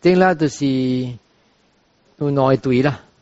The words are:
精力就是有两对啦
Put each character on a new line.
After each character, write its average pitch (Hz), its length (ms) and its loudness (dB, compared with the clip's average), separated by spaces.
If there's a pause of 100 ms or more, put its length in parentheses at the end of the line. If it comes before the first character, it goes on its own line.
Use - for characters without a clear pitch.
精 180 180 2
力 185 160 2
就 156 140 -2
是 143 160 -8 (1500)
有 147 120 -4
两 135 280 2
对 127 240 0
啦 139 180 -2 (220)